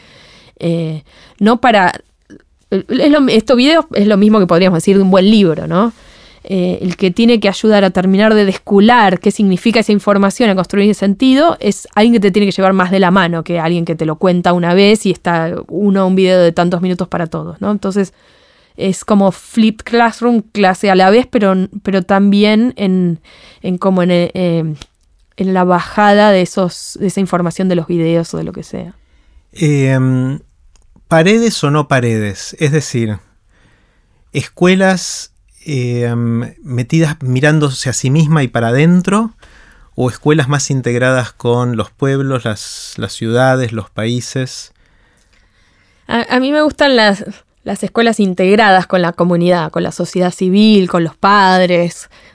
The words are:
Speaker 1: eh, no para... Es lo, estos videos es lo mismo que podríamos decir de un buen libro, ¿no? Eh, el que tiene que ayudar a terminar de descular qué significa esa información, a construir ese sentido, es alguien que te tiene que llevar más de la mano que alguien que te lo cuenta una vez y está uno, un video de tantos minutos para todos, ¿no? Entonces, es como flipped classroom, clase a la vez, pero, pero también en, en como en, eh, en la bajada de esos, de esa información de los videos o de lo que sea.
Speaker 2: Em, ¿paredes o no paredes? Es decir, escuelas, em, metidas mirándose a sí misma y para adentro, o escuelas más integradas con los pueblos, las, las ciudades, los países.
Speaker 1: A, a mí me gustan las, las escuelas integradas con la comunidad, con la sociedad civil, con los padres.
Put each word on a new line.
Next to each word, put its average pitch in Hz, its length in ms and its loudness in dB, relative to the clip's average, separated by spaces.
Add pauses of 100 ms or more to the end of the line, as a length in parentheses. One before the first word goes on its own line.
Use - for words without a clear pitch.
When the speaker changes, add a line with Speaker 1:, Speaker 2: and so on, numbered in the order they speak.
(580)
Speaker 1:
eh, 165 440 -4 (360)
no 233 240 2
para... 208 320 2 (760)
Es 233 400 0
lo, 285 180 4
estos 220 280 2
videos 302 380 2
es 202 140 2
lo 214 100 2
mismo 214 220 4
que 180 60 2
podríamos 180 320 2
decir 196 180 2
de 196 80 4
un 190 60 2
buen 190 200 4
libro, 170 360 2
¿no? 190 260 0 (520)
Eh, 180 380 -4
el 180 140 -6
que 190 140 -2
tiene 233 300 2
que 202 80 0
ayudar 208 360 2
a 196 60 2
terminar 190 440 2
de 214 100 4
descular 202 760 2
qué 208 100 0
significa 214 500 0
esa 214 120 -2
información, 202 580 0
a 190 40 0
construir 202 360 0
ese 196 100 -4
sentido, 262 580 2
es - 360 -4
alguien 226 180 4
que 233 80 4
te 202 120 2
tiene 202 140 2
que 190 60 -2
llevar 190 220 0
más 180 160 0
de 196 100 0
la 180 100 2
mano 170 320 0
que 170 160 -6
alguien 165 280 -2
que 165 80 -4
te 160 100 -6
lo 156 120 -4
cuenta 180 360 0
una 175 220 0
vez 202 320 2
y 185 60 2
está 170 420 -4 (140)
uno, 196 380 0
un 185 80 0
video 185 280 4
de 170 100 4
tantos 175 300 -2
minutos 185 260 -4
para 175 180 -4
todos, 160 360 -12
¿no? 196 80 -2
Entonces, 196 420 -4 (640)
es - 280 -4
como 196 280 2
flipped - 520 -2
classroom, 233 580 0 (100)
clase 196 380 0
a 185 40 2
la 185 160 4
vez, 247 160 2
pero, 202 280 0 (280)
pero 190 200 -2
también 208 720 2
en, 185 440 -2 (420)
en 185 160 -6
como 185 240 0
en, 180 80 2
eh, 175 640 -2 (600)
en 190 180 -2
la 185 100 2
bajada 208 640 2
de 185 120 4
esos, - 580 -6
de 202 60 -2
esa 190 140 -4
información 175 480 -4
de 180 80 0
los 160 100 -4
videos 165 480 -2
o 165 40 -6
de 160 60 -6
lo 165 80 -10
que 170 100 -14
sea. 180 320 -14 (580)
Speaker 2:
Em, 131 880 0 (680)
¿paredes 202 560 2
o 143 60 0
no 151 180 0
paredes? 110 720 -2
Es 151 120 0
decir, 117 460 -4 (1120)
escuelas, 185 1000 -2 (320)
em, 120 960 -4
metidas 147 600 -2
mirándose 135 680 0
a - 20 -6
sí 127 180 -4
misma 151 320 2
y 123 60 -2
para 113 200 -2
adentro, 180 640 2 (640)
o 123 160 -2
escuelas 147 380 0
más 143 220 -4
integradas 127 640 -2
con 120 440 -2
los 107 140 -6
pueblos, 135 540 -4
las, - 540 -10
las 110 160 -8
ciudades, 123 580 0
los 113 160 -10
países. 120 840 -8 (1300)
Speaker 1:
A, 233 300 -4
a - 40 2
mí 269 120 -2
me 302 80 0
gustan 285 360 0
las, 208 280 0 (400)
las 196 180 -8
escuelas 226 380 -2
integradas 190 680 2
con 180 140 -2
la 170 120 -2
comunidad, 175 580 0
con 170 120 -4
la 180 100 -6
sociedad 180 400 -4
civil, 196 580 2
con 170 120 0
los 165 140 -6
padres. 185 920 0 (240)